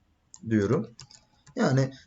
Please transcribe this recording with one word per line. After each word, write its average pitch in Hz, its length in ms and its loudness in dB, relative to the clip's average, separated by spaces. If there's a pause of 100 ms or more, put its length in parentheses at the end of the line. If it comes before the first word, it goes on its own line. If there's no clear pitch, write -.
(500)
diyorum. 113 460 0 (600)
Yani 135 380 0 (140)